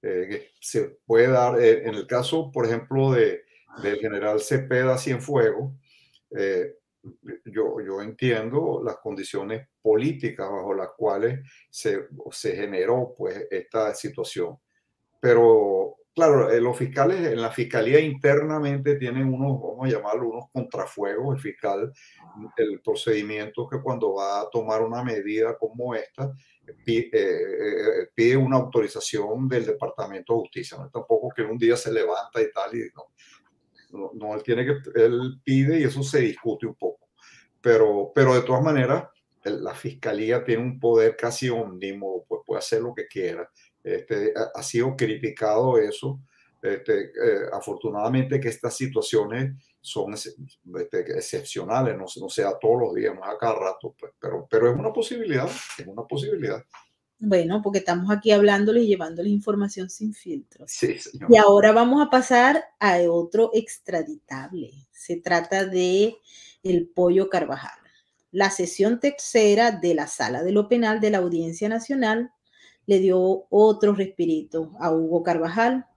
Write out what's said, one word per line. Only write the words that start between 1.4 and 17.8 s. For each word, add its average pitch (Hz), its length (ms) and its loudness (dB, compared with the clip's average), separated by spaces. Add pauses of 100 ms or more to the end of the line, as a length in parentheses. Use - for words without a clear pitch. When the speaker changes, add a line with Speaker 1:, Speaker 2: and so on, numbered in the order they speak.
Speaker 1:
eh, 110 280 6
en 110 60 -6
el 101 140 -8
caso, 139 440 -2
por 120 140 -2
ejemplo, 131 460 0
de, 110 320 2 (400)
del 101 160 -2
general 107 420 -2
Cepeda 127 560 0
Cienfuegos, 127 760 0 (640)
eh, 95 420 -2 (680)
yo, 110 400 -4
yo 98 160 -8
entiendo 117 840 -2
las 104 140 -6
condiciones 101 680 -8 (120)
políticas 110 720 0
bajo 98 240 -6
las 95 240 -6
cuales 113 500 -2 (220)
se, - 380 -6 (240)
se 98 240 -6
generó, 101 600 -2
pues, 98 360 -6
esta 104 420 -4
situación. 90 640 -8 (640)
Pero, 110 760 6 (180)
claro, 143 340 6
eh, 117 100 4
los 123 160 2
fiscales 151 560 0
en 113 80 -2
la 113 120 -2
fiscalía 123 480 2